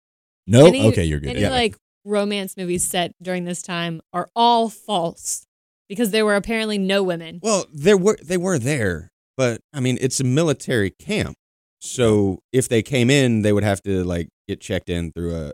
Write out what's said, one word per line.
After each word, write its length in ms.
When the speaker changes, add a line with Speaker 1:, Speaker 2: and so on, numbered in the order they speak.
Speaker 1:
No? 200
Speaker 2:
Any, 220
Speaker 1:
Okay, 160
you're 160
good. 100
Speaker 2:
any, 120
Speaker 3:
Yeah. 80
Speaker 2:
like, 260
romance 500
movies 300
set 260
during 240
this 160
time 400
are 240
all 320
false 760
because 220
there 160
were 100
apparently 400
no 260
women. 400
Speaker 3:
Well, 300
there 240
were, 260
they 140
were 220
there, 520
but, 220
I 80
mean, 220
it's 180
a 40
military 640
camp. 460
So 600
if 160
they 140
came 280
in, 320
they 120
would 100
have 200
to, 200
like, 240
get 120
checked 300
in 220
through 220
a, 200